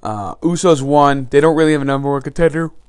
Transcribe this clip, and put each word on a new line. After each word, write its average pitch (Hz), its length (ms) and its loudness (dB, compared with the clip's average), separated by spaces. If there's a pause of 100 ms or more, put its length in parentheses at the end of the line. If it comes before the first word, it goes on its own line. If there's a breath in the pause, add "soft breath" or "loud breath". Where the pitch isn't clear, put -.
Uh, 104 400 -10
Usos 165 400 2
won. 139 480 0
They 131 100 4
don't 156 160 2
really 156 160 2
have 147 80 0
a 139 60 -4
number 139 240 -2
one 139 100 -2
contender. 160 500 -2 (180)